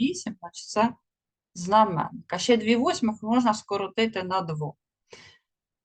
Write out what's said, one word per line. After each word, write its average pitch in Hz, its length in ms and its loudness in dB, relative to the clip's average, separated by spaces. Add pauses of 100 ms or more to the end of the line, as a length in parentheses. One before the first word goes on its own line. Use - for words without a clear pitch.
вісім, 269 400 -4
значить, - 280 -16
це 233 260 0 (600)
знаменника. 185 840 0
Ще 240 180 4
дві 220 200 2
восьмих 240 460 0
можна 226 320 2
скоротити 202 680 -2
на 185 180 -2
два. 151 320 -6 (1120)